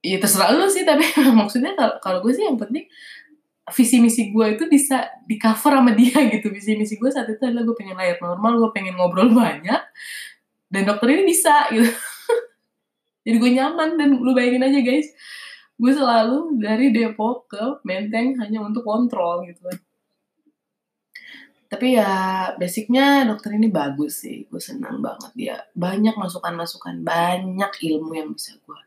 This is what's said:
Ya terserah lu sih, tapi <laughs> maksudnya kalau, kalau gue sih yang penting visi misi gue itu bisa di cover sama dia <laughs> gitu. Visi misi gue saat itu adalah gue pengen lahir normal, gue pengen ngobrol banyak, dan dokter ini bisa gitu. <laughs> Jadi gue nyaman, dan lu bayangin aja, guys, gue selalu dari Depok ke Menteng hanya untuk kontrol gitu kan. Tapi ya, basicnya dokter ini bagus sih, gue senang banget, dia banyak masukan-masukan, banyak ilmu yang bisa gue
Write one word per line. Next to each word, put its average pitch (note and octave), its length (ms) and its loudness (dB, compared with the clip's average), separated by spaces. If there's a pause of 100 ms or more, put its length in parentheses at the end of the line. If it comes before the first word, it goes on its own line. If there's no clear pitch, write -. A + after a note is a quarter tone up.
Ya F#3 160 -2
terserah G3+ 380 2
lu F#4 100 4
sih, F#4+ 160 0
tapi D#4 220 4 (180)
<laughs> A#3+ 180 8
maksudnya B3+ 360 -2
kalau, B3 260 0
kalau F#3 220 -2
gue A#3+ 100 2
sih G4+ 140 0
yang C4+ 100 0
penting B3 300 -6 (840)
visi B3 320 4
misi A3 320 2
gue A3 120 4 (120)
itu E4 80 -2
bisa C#4 400 2 (220)
di G#3+ 100 -4
cover B3 400 2
sama B3 160 6
dia B3 300 6
<laughs> A3 100 2
gitu. G#3+ 160 -2
Visi G3+ 240 -4
misi G#3+ 220 -4
gue A#3+ 160 0
saat A#3 160 -4
itu A3 160 -6
adalah A#3 240 -2
gue A3+ 80 -2
pengen F#3+ 240 -14
lahir F3 180 0
normal, F#3+ 400 -2
gue A3+ 140 2
pengen F#3+ 240 -8
ngobrol F3+ 340 2
banyak, G3 520 2 (920)
dan G3 160 -2
dokter A#3 240 0
ini F#4 160 2
bisa D4 420 2
gitu. A#3 160 4 (680)
<laughs> - 720 -20
Jadi A#3 100 2
gue A#3+ 160 4
nyaman, D#4 400 0
dan C#4+ 240 2
lu B3 160 0
bayangin B3 320 2
aja, C#4 160 2
guys, C#4 240 0 (720)
gue B3 160 2
selalu C4 640 0
dari A3 320 2
Depok A3+ 560 -2
ke G#3 160 -12 (240)
Menteng G#3+ 560 -4
hanya G#3+ 240 -4
untuk G#3+ 160 -6
kontrol G3+ 640 -2
gitu F3 240 -20
kan. F3+ 80 -10 (1900)
Tapi B3+ 240 0
ya, F#3+ 640 0
basicnya B3+ 640 2
dokter G#3+ 320 -4
ini A3 160 4
bagus C#3+ 560 -4
sih, - 160 -14
gue E3+ 160 -14
senang - 400 -10
banget, - 320 -10
dia A#3+ 240 -10 (160)
banyak G#3 480 0
masukan-masukan, E3+ 800 -10
banyak F3+ 720 -2 (160)
ilmu D#3+ 240 -4
yang D#3 240 -10
bisa - 240 -14
gue - 160 -20 (100)